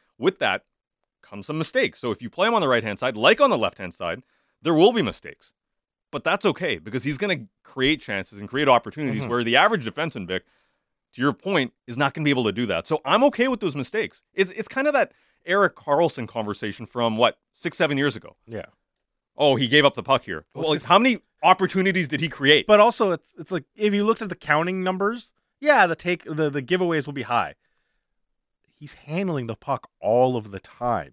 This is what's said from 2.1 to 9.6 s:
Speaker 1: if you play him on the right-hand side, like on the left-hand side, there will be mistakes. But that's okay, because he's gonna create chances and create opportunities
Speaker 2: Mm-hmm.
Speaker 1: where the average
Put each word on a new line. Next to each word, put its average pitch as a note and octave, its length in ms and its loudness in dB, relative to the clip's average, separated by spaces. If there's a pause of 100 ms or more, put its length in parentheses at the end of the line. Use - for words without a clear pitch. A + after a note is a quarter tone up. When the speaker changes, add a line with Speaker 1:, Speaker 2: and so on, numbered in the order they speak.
Speaker 1:
if G#2 120 -8
you A#2 80 -12
play F#3 180 -2
him A#3 60 0
on A3 60 2
the D3+ 80 0
right-hand A2 300 0
side, B2 180 -4
like C3 240 4
on C#4 100 4
the E3 80 0
left-hand F#2+ 360 -4
side, F2 280 -8 (400)
there D#3+ 120 0
will F#3 180 6
be A3+ 100 0
mistakes. - 500 -10 (600)
But D3 120 -8
that's F#3 220 0
okay, D3+ 320 -2
because G#2+ 260 -8
he's C#3+ 140 -4
gonna F3 280 -4 (160)
create C#3 380 -2
chances G2+ 400 -8
and G2+ 80 -12
create C#3 200 0
opportunities B2 540 2
Speaker 2:
Mm-hmm. A2+ 80 -8
Speaker 1:
where A#2+ 140 -2
the A#2 120 2
average F3+ 280 4